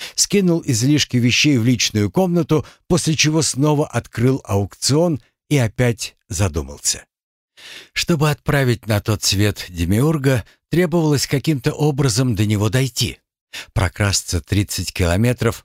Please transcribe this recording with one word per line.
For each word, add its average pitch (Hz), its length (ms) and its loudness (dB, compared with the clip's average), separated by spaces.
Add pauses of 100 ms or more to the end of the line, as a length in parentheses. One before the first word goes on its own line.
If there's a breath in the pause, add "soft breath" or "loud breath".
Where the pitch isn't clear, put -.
(160 loud breath)
Скинул 180 500 2
излишки 131 520 2
вещей 123 400 2
в 110 60 0
личную 107 460 0
комнату, 175 560 0 (220 loud breath)
после 160 260 0
чего 156 280 0
снова 139 440 0
открыл 127 580 -2
аукцион 135 760 -2 (280 soft breath)
и 147 80 0
опять 120 600 -2 (120)
задумался. 78 760 -4 (880 loud breath)
Чтобы 156 380 0
отправить 135 580 0
на 107 120 2
тот 107 220 -2
свет 101 460 0
Демиурга, 123 760 0 (240 soft breath)
требовалось 156 600 0
каким-то 147 440 0
образом 135 600 0
до 98 100 0
него 107 260 2
дойти. 127 480 -2 (540 loud breath)
Прокрасться 95 680 -2
тридцать - 520 -2
километров 107 720 0